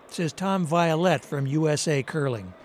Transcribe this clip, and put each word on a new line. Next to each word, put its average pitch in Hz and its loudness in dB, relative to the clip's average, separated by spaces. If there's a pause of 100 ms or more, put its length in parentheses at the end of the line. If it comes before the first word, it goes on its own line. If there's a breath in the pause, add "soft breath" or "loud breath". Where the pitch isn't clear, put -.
says 165 -4
Tom 190 -2
Violette 165 2
from 139 -4
U 156 0
S 151 0
A 139 2
Curling. 120 -4 (120)